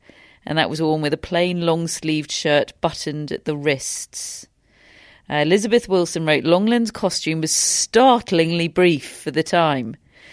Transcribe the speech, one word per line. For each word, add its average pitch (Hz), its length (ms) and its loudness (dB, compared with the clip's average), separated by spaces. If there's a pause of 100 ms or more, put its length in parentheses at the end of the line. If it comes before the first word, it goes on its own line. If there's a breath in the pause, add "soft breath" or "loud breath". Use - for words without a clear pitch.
(460 soft breath)
And 151 100 -4
that 120 140 0
was 156 100 -8
worn 156 220 0
with 147 100 0
a 156 60 0
plain 175 480 -2
long-sleeved 160 680 -2
shirt 147 480 0
buttoned 151 500 -6
at - 140 -8
the 151 120 -4
wrists. - 920 -6 (840 soft breath)
Uh, 147 80 -6
Elizabeth 196 500 2
Wilson 175 380 0
wrote, 151 200 2
"Lenglen's 214 480 2
costume 160 500 -4
was 160 100 -2
startlingly 170 1160 2
brief 175 380 2
for - 240 -12
the 151 120 0
time. 147 540 0 (360 loud breath)